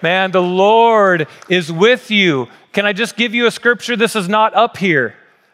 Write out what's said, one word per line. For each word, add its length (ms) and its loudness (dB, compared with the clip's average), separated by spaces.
Man, 300 -2
the 100 2
Lord 880 2
is 220 -2
with 400 0
you. 380 0
Can 140 -2
I 60 -2
just 240 -6
give 200 -2
you 100 0
a 60 0
scripture? 420 -2
This 220 -2
is 120 -4
not 260 0
up 240 0
here. 360 -2